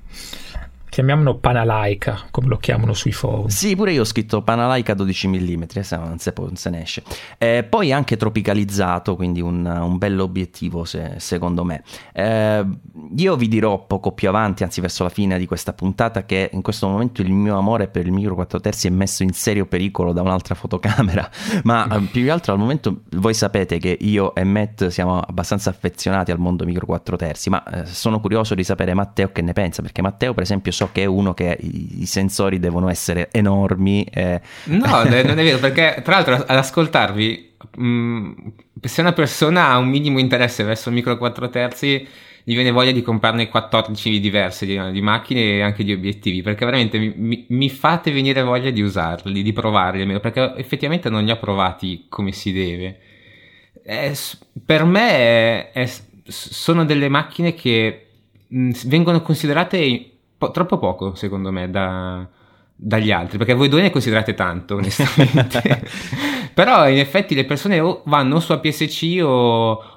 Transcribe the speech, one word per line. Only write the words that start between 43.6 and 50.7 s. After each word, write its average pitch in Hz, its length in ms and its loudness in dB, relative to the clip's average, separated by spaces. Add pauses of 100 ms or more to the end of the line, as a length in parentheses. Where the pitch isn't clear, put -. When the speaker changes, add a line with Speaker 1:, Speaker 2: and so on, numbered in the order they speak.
Speaker 3:
diverse 98 460 0
di, 98 120 -2 (140)
di 98 80 -2
macchine 113 400 0
e 104 220 2
anche 104 200 0
di 101 120 0
obiettivi, 95 480 -2
perché 107 240 -2
veramente 120 320 0
mi, 107 180 0
mi, 113 320 -4
mi 131 220 0
fate 160 420 0
venire 135 300 2
voglia 127 260 0
di 110 140 0
usarli, 98 600 -2
di 107 120 0
provarli 98 480 0
almeno, 98 180 -2
perché 127 360 -2
effettivamente 143 520 -4